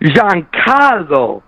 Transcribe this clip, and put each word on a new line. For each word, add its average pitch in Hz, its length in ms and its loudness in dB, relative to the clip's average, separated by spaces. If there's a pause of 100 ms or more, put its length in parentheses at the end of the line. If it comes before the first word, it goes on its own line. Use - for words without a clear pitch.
Giancarlo 175 1500 0